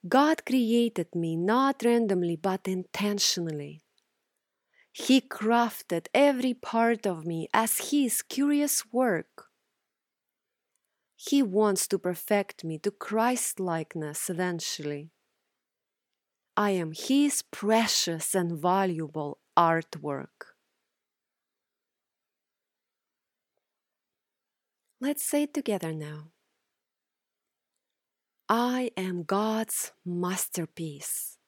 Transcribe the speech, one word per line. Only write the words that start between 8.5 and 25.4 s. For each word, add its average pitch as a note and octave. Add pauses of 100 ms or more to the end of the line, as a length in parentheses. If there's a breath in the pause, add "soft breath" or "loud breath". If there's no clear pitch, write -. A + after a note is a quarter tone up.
work. A#3 (1600)
He -
wants G3+
to F#3+
perfect G3
me D#3+
to G3+
Christ-likeness F3+
eventually. D#3+ (1500)
I G#3
am E3
his C#4
precious G#3
and E3+
valuable D#3+ (160)
artwork." D#3 (4000)
Let's C#4+
say D4